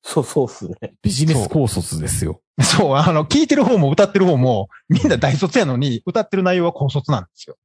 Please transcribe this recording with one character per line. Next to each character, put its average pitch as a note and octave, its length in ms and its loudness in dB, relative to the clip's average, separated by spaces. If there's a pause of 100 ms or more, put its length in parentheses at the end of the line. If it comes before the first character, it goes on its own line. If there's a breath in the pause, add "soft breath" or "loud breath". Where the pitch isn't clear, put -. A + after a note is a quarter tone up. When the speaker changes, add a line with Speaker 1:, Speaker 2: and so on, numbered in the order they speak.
Speaker 1:
そ - 140 -2
う、 - 20 -4
そ C#3 200 -2
う - 20 0
っ - 40 -12
す - 180 -14
ね。 E3 340 -14
Speaker 2:
ビ G#2+ 80 0
ジ C3 160 0
ネ D#3+ 80 2
ス A2+ 160 0
高 C#3 180 0
卒 D#2+ 320 -6
で D#2+ 100 -6
す - 140 -4
よ。 - 160 -6 (220)
Speaker 3:
そ - 0 -
う。 - 180 2
そ C#3 140 2
う、 - 20 2
あ D#3 160 4
の、 D#3 140 0
聞 D4 160 2
い D#4 60 2
て C#4+ 80 2
る C#4 100 2
方 A3+ 140 2
も C#3+ 100 4
歌 E3 140 4
っ G3 80 2
て G3 80 0
る F#3 60 4
方 D#3+ 120 2
も、 A#2+ 320 0 (180 loud breath)
み - 160 0
ん D4+ 40 2
な G3+ 100 2
大 C3+ 180 0
卒 F3+ 220 -2
や G#3+ 80 2
の B2+ 120 -2
に、 B2+ 280 -2
歌 F#3 160 -2
っ - 80 -6
て G3 80 -2
る F#3 60 0
内 F3+ 140 0
容 F3 80 0
は E3+ 80 -2
高 C#3+ 160 -2
卒 C#3+ 200 -6
な B2+ 120 0
ん - 20 -14
で - 100 -20
す - 160 -20
よ。 - 160 -20